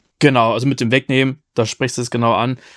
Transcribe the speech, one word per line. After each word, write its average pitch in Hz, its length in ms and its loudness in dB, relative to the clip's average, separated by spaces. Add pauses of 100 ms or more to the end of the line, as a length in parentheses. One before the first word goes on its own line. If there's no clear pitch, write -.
(200)
Genau, 120 340 4
also 117 120 -2
mit 135 140 0
dem 120 100 -2
Wegnehmen, 131 520 0 (100)
da 110 140 0
sprichst - 320 -6
du 127 40 -4
es 120 80 -8
genau 117 220 0
an, 120 260 -2 (180)